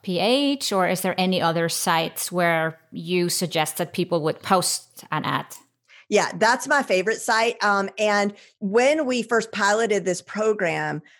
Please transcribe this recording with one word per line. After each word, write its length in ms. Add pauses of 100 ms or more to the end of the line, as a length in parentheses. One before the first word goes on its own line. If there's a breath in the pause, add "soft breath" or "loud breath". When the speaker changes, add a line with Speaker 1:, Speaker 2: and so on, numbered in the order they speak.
Speaker 1:
P 160
H, 540
or 160
is 140
there 180
any 200
other 300
sites 640
where 480 (120)
you 380
suggest 480
that 160
people 300
would 180
post 720
an 120
ad? 220 (640 loud breath)
Speaker 2:
Yeah, 260
that's 320
my 160
favorite 380
site. 420
Um, 340
and 360 (260 loud breath)
when 460
we 180
first 280
piloted 520
this 180
program, 800 (180 soft breath)